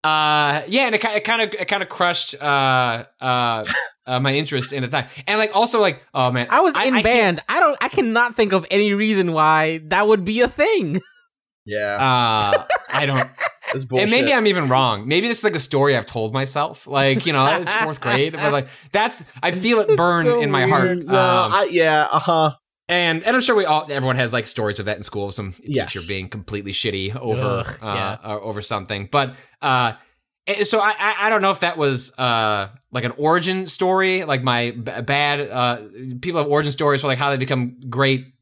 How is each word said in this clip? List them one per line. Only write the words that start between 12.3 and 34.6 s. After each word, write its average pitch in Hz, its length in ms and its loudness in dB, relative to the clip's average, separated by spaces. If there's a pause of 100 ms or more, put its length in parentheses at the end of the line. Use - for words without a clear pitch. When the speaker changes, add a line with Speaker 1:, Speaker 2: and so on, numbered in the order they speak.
Speaker 1:
I 143 140 0
don't. 131 160 0
Speaker 3:
<laughs> - 100 -4 (420)
It's 135 100 -4
Speaker 1:
And 120 60 -14 (200)
maybe 254 120 4
Speaker 3:
bullshit. 277 140 2
Speaker 1:
I'm 220 120 2
even 175 200 2
wrong. 123 400 2
Maybe 180 200 2
this 226 100 0
is, - 60 -2
like, 185 100 2
a 160 60 -2
story 139 360 2
I've 113 80 -2
told 113 300 -6
myself. 135 520 -4
Like, 139 380 2
you 165 80 0
know, 135 140 4 (160)
it's 175 100 -2 (120)
fourth 151 180 -6
grade, 143 320 0
but, 151 180 0
like, 131 160 -2 (220)
that's, 214 340 0 (180)
I 175 100 0
feel 220 280 2
it 202 60 2
Speaker 2:
<laughs> - 20 0
It's 440 80 4
Speaker 1:
burn 170 280 4
Speaker 2:
so - 180 2
Speaker 1:
in - 80 0
my 131 180 2
heart. - 140 4
Speaker 2:
weird. 175 240 0
Speaker 3:
No, - 120 0
Speaker 1:
Um, - 360 2
Speaker 3:
I, - 160 2
yeah, 160 420 2
uh-huh. 160 380 2 (380)
Speaker 1:
and, 170 360 0
and 233 100 2
I'm 254 60 2
sure 247 160 2
we 196 80 2
all, 156 260 0
everyone 131 260 0
has, 123 140 0
like, 117 160 -4
stories 107 320 -4
of 101 80 -8
that 104 120 -4
in 104 60 -8
school, 101 280 -6
some 95 300 -8
Speaker 3:
Yes. 135 280 -4
Speaker 1:
teacher 90 160 -4
being 95 220 -6
completely 101 440 -10
shitty 98 440 -4
over, 123 440 -4
Speaker 2:
Ugh, 110 60 -8 (160)
Speaker 1:
uh, 104 120 -6
Speaker 2:
yeah. 98 280 -4
Speaker 1:
uh, 104 180 -8
over 104 200 -8
something. 101 500 -8
But, 135 260 -2 (260)
uh, 123 320 0 (520)
eh, 202 180 -2
so 220 140 2
I, 208 200 2
I, 202 220 -2
I 214 100 0
don't 214 100 2
know 190 120 2
if 185 80 -4
that 170 180 -2
was, 135 400 -2
uh, 110 500 0 (220)
like, 120 140 -6
an 120 120 -4
origin 175 480 0
story, 185 600 0
like, 139 180 -2
my 120 300 0